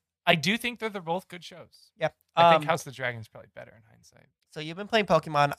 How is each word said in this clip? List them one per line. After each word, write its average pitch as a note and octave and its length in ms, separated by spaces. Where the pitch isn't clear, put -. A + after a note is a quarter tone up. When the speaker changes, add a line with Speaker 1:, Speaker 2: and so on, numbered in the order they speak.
Speaker 1:
I F3 80
do F3 220
think A#3+ 240
that A3 120
they're G3+ 80
both E3+ 280
good E3+ 160
shows. - 560
Speaker 2:
Yep. D#3 160
Speaker 1:
I E3+ 200
think D#3+ 80
Speaker 2:
Um, D3+ 40
Speaker 1:
House D#3+ 180
of C#3 80
the A2+ 40
Dragon's A#2+ 320
probably - 260
better A#2+ 220
in A2 120
hindsight. - 380
Speaker 2:
So - 80
you've D#3 180
been G3+ 120
playing G#3+ 180
Pokemon. D3+ 520